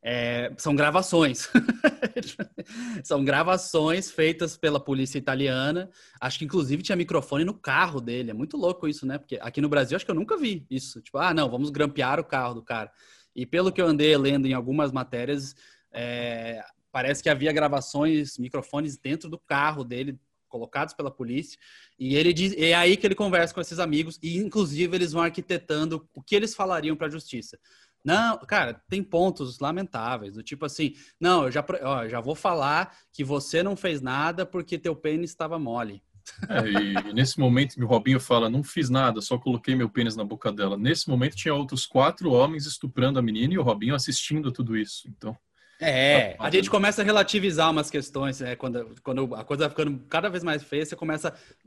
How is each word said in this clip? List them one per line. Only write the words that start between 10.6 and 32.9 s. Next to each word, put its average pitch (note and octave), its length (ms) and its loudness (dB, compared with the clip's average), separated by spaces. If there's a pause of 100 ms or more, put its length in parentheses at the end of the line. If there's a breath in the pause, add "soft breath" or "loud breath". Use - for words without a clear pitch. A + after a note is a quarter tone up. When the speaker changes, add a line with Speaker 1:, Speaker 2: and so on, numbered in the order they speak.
Speaker 1:
isso. C3 300 -8
Tipo, - 180 -6
"Ah, F3 160 2
não, D3 140 2
vamos B2+ 200 -2
grampear C#3+ 500 0
o E3 40 -4
carro B2+ 320 -2
do A2+ 80 -12
cara." A2 280 -6 (440 soft breath)
E B2+ 100 -6
pelo F3+ 260 0
que F#3 80 -6
eu F3+ 60 4
andei D3+ 320 6
lendo C#3 300 2
em C3 60 2
algumas C3 380 0
matérias, C3 640 -6 (360 soft breath)
é, A#2 720 -8 (280)
parece C3 300 -2
que - 80 0
havia D3 220 2
gravações, D3 880 0
microfones C#3+ 580 -6
dentro D#3+ 320 -6
do D#3+ 80 -10
carro D3 460 0
dele, C3 340 -8 (300)
colocados B2+ 480 -6
pela C#3+ 160 -6
polícia. B2+ 480 -8 (400 soft breath)
E C3 160 0
ele E3 180 6
diz, F#3+ 240 0
é D#3+ 160 6
aí F3 240 6
que G#3+ 80 -2
ele F#3+ 100 4
conversa F3+ 380 2
com F3+ 80 -8
esses E3 160 -8
amigos D#3+ 440 -2
e, E3+ 180 -4
inclusive, F3+ 560 0
eles F3 160 0
vão E3 100 0
arquitetando E3 920 -2
o C#3 100 -18
que - 120 0
eles G#3+ 200 2
falariam E3 400 -2
pra D#3 120 -4
justiça. D3 500 -12 (460 soft breath)
Não, G#3+ 360 2
cara, C#3+ 500 -2
tem F#3+ 140 -2
pontos E3+ 560 0
lamentáveis, B2 720 -6
do A2 80 -12
tipo C#3+ 240 -10
assim, D3+ 300 -4 (240 loud breath)
"Não, F3 240 4
eu B2+ 80 0
já D3 100 -2
pro-, F#3 220 -4
ó, B2+ 240 -2
já A#2+ 120 -4
vou B2 140 -4
falar D#3+ 640 0 (160 soft breath)